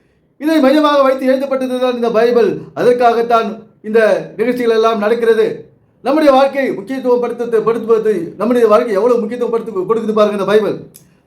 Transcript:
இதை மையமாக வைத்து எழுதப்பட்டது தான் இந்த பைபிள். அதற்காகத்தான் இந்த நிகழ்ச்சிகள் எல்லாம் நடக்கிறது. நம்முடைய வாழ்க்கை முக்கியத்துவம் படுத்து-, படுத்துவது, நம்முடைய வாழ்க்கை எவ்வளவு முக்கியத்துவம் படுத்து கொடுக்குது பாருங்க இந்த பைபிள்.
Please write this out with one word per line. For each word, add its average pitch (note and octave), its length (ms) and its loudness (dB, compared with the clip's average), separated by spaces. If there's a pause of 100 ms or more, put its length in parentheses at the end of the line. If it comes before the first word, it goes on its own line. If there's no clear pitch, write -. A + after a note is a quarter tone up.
(380)
இதை D#4 220 0
மையமாக D4 420 2
வைத்து C4 240 0
எழுதப்பட்டது C4 540 -2
தான் B3 160 -2
இந்த A#3 140 -2
பைபிள். A3 480 2 (160)
அதற்காகத்தான் A#3 920 0 (180)
இந்த G#3+ 560 0
நிகழ்ச்சிகள் A#3+ 380 0
எல்லாம் A3+ 240 0
நடக்கிறது. A3 720 0 (320)
நம்முடைய C#4+ 320 2
வாழ்க்கை C4+ 400 0
முக்கியத்துவம் B3 500 -2
படுத்து-, A3+ 380 -2
படுத்துவது, G#3+ 760 -2
நம்முடைய A#3 300 0
வாழ்க்கை A3 260 2
எவ்வளவு A3 260 2
முக்கியத்துவம் A3 420 -4
படுத்து F#3+ 200 -6
கொடுக்குது G#3+ 340 -2
பாருங்க G#3 220 2
இந்த F#3+ 140 -2
பைபிள். G3+ 260 0 (500)